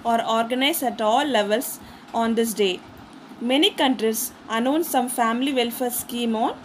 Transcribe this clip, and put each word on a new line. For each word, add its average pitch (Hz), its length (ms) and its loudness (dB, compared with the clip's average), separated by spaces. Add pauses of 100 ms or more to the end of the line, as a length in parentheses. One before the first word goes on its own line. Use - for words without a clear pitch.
are 233 240 2
organized 247 540 0
at 226 200 -2
all 233 240 2
levels 214 540 0 (340)
on 226 200 0
this 226 220 0
day. 185 240 2 (600)
Many 277 320 2
countries 226 600 0 (160)
announce 240 420 0
some 254 200 0
family 240 420 0
welfare 240 380 0
scheme 233 460 -2
on 254 300 0